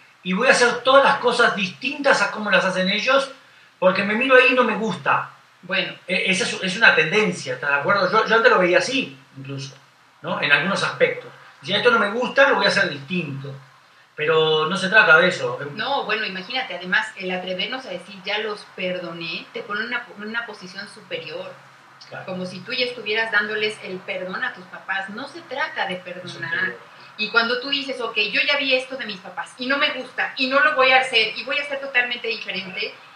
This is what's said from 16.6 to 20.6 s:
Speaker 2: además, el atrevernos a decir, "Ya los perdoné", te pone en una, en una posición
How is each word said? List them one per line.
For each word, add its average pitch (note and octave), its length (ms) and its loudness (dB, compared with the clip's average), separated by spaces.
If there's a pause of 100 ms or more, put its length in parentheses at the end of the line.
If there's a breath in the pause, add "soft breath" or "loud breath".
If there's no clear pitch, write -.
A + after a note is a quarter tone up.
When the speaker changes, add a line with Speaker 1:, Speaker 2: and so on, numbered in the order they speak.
Speaker 2:
además, F3+ 420 -2
el F#3 140 -6
atrevernos F#3 560 -4
a G#3 40 -10
decir, F#3 340 -12
"Ya G#3 140 -4
los G#3+ 220 -6 (160)
perdoné", F3 760 -8
te - 100 -8
pone - 200 -6
en A#3 60 -6
una, F4 160 -6 (120)
en G#3 120 -14
una A#3 180 -6
posición G3 420 -14